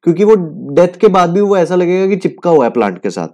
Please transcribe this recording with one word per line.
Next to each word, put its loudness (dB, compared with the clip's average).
क्योंकि 0
वो 4
डेथ 2
के 4
बाद 2
भी 0
वो 0
ऐसा -2
लगेगा 0
कि 0
चिपका -4
हुआ 4
है -2
प्लांट -2
के -6
साथ। -8